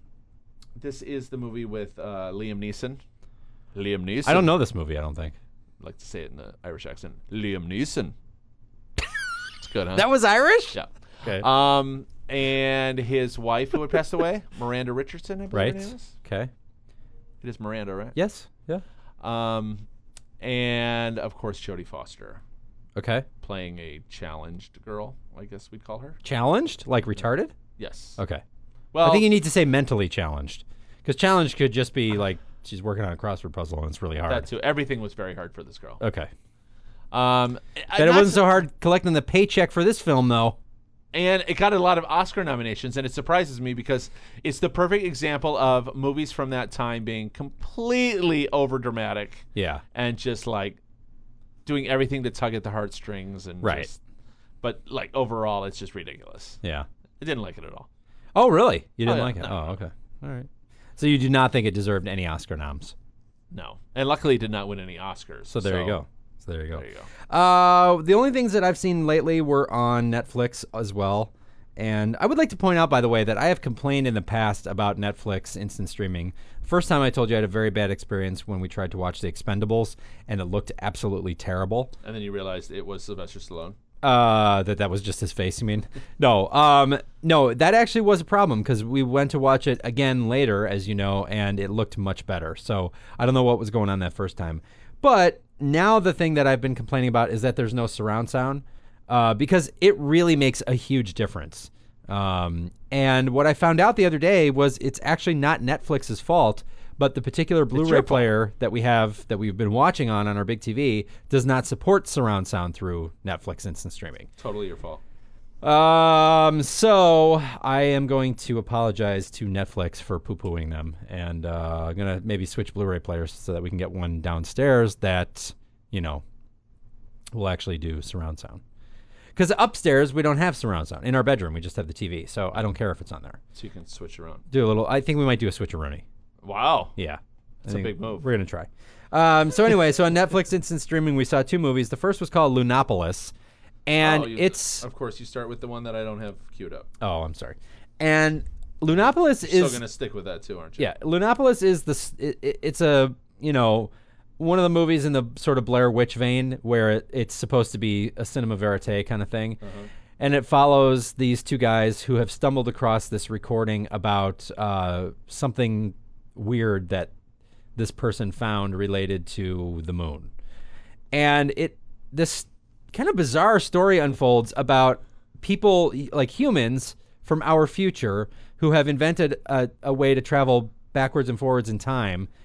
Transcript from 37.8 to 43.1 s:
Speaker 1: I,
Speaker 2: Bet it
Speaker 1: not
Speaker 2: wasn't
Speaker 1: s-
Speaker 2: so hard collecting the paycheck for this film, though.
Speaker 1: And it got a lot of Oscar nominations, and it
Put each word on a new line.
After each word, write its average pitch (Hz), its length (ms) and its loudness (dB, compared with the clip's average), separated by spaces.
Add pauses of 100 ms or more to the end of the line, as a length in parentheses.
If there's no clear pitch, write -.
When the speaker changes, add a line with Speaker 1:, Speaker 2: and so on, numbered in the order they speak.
Speaker 1:
I, - 80 0
Speaker 2:
Bet - 20 6
it 151 60 6
Speaker 1:
not 170 100 8
Speaker 2:
wasn't 202 120 8
Speaker 1:
s- 165 60 0
Speaker 2:
so 196 100 6
hard 185 360 4
collecting 175 340 2
the 147 80 2
paycheck 190 480 2
for 170 140 0
this 220 180 2
film, 127 260 4
though. 117 280 2 (580)
Speaker 1:
And 180 340 2
it 175 60 -2
got 202 180 2
a 196 60 4
lot 180 180 4
of 165 80 0
Oscar 185 400 -2
nominations, 120 540 -6
and 131 80 -4
it 123 80 -10